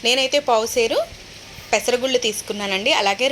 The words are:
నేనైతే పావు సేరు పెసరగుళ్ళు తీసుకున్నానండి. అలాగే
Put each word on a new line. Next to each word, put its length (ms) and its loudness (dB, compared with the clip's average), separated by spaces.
నేనైతే 340 2
పావు 260 4
సేరు 240 2
పెసరగుళ్ళు 560 2
తీసుకున్నానండి. 760 -2
అలాగే 300 0